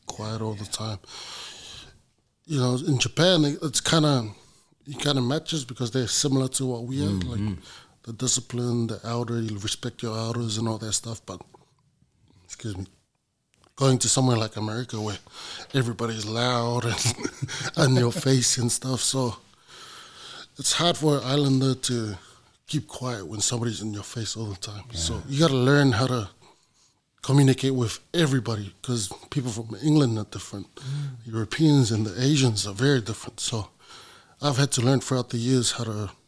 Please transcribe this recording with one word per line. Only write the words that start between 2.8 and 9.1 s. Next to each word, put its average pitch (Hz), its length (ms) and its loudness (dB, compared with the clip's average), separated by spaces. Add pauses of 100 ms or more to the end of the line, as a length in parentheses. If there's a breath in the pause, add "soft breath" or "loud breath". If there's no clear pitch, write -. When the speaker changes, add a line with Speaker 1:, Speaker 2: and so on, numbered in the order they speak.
Speaker 1:
in 135 120 2
Japan, 156 460 4
it, 143 180 0
it's 147 180 -2
kinda, 143 480 4 (560 soft breath)
it 139 140 -12
kinda 139 240 0
matches 147 420 -4
because 120 240 -6
they're 123 180 0
similar 131 420 2
to 131 180 -4
what 120 160 -4
we 131 200 -4
are, 101 60 2
Speaker 2:
Mm-hmm. 107 380 -2
Speaker 1:
like 95 100 -4 (460 loud breath)
the 117 100 -12
discipline, 120 760 -2
the 110 160 -8
elder, 117 380 -4